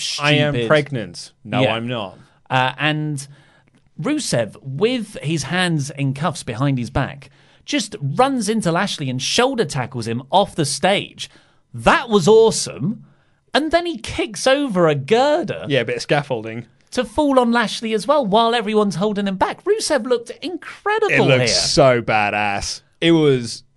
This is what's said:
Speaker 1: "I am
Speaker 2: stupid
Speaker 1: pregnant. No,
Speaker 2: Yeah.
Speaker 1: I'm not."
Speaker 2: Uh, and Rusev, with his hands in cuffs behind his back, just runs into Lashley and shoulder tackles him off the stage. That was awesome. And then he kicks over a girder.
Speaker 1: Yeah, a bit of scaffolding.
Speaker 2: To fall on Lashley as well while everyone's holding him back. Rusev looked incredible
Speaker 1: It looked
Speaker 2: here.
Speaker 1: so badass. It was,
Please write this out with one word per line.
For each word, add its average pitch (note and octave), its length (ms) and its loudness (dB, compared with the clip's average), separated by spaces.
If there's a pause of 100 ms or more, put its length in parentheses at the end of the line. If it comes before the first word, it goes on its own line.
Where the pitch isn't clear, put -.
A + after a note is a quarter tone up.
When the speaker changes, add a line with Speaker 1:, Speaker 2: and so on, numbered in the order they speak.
(200)
Speaker 1:
"I D3 140 2
am D3 220 2
Speaker 2:
stupid A#2 120 0
Speaker 1:
pregnant. C3 640 -2 (140)
No, G#2+ 160 -2
Speaker 2:
Yeah. B2 140 2
Speaker 1:
I'm A#2 120 -6
not." G#2+ 300 -6 (320)
Speaker 2:
Uh, B2+ 280 2
and D3+ 480 -2 (760)
Rusev, E3+ 600 -4
with G3+ 600 -4
his D3 220 -2
hands D#3+ 480 -2
in C#3 220 -2
cuffs D3 300 -4
behind C3+ 340 -2
his A#2 120 -6
back, A#2 400 -6 (340)
just - 380 -4
runs A#3 480 0
into G#3+ 220 0
Lashley E3 380 -2
and B2+ 120 -6
shoulder A#3+ 440 0
tackles B2 420 -6
him A#2 240 -6
off G3 240 2
the D#3 100 0
stage. D#3 640 -2 (440)
That A#3 360 2
was G3+ 180 4
awesome. G#3+ 800 4 (480)
And C#4+ 180 0
then F4 140 2
he E4 120 -6
kicks A3 480 -6
over C4 420 2
a D3+ 80 2
girder. A3 720 0
Speaker 1:
Yeah, C3+ 120 2
a A#2 40 -2
bit B2 120 -4
of A#2 40 -8
scaffolding. A#2+ 680 -4 (240)
Speaker 2:
To B3+ 140 -2
fall C#4 340 2
on A#3+ 120 2
Lashley A3+ 420 -2
as G#3+ 120 -4
well C#4+ 200 2
while A3+ 280 2
everyone's G#3+ 420 0
holding G3+ 320 -2
him G3 100 -4
back. - 260 -4
Rusev F#4+ 420 0
looked A#3+ 240 -2 (120)
incredible G4+ 720 -2
Speaker 1:
It C#3 80 4
looked C3+ 180 6
Speaker 2:
here. B2 80 2
Speaker 1:
so B2 540 4
badass. G#2 800 -2 (200)
It E3+ 100 4
was, C#3 520 2 (140)